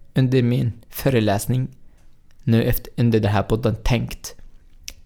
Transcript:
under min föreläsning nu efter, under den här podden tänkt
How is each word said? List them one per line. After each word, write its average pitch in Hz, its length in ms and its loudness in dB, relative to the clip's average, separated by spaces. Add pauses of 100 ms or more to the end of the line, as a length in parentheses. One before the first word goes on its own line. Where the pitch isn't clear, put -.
(140)
under 131 280 2
min 120 300 0 (160)
föreläsning 123 800 0 (760)
nu 113 180 4
efter, - 340 -2
under 113 240 2
den 104 120 2
här 101 100 2
podden 110 420 -2
tänkt - 500 -2 (720)